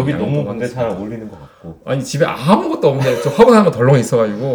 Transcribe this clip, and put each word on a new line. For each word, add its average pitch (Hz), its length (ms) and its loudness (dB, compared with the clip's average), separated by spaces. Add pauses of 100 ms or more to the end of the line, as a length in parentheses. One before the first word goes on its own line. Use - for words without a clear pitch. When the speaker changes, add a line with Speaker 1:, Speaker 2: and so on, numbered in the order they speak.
(120)
Speaker 1:
얘기하면 - 60 -4
Speaker 2:
너무 135 260 -2
근데 113 240 -6
잘 123 160 -4
Speaker 1:
하겠습니다. 101 160 -4
Speaker 2:
어울리는 110 300 -10
것 90 100 -20
같고. - 440 -18
Speaker 1:
아니, 131 200 -4
집에 147 220 0
아무것도 170 640 0
없는데 131 340 0
저 143 80 -2
화분 233 260 6
하나 196 140 4
덜렁 127 280 2
있어가지고 110 460 0 (100)